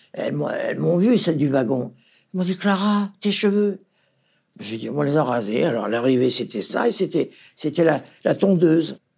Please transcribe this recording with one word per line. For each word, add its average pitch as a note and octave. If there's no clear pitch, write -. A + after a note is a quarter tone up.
elles -
m'ont, C#3+
elles -
m'ont D#3+
vu, A3
celles D#3+
du D3
wagon. C3
Elles F#3
m'ont F#3
dit, « F#3
Clara, G3+
tes G3+
cheveux. » G3+
J'ai A2
dit, « A2+
On D3
les C#3+
a D3+
rasés. » A#2+
Alors A2+
l'arrivée B2
c'était G#2+
ça -
et A#3
c'était, D#3
c'était D#3
la, D3+
la D#3+
tondeuse. E3+